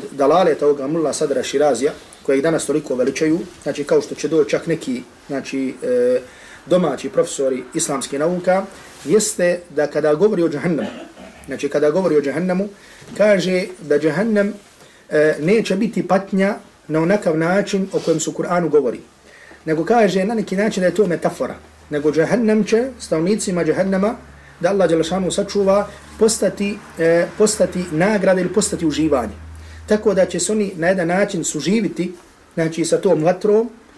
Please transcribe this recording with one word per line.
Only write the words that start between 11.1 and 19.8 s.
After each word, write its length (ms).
znači 240
kada 220
govori 260
o 40
džahannamu, 460
kaže 480
da 180
džahannem, 540
e, 300
neće 360
biti 320
patnja 480
na 140
onakav 360
način 560
o 60
kojem 200
se 100
u 40
Kur'anu 360
govori, 300
nego 200